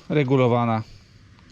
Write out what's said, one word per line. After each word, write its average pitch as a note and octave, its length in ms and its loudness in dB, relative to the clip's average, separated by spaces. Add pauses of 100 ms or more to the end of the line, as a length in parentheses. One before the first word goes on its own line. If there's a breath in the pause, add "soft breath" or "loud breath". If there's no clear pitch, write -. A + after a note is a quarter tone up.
regulowana B2 720 0 (680 loud breath)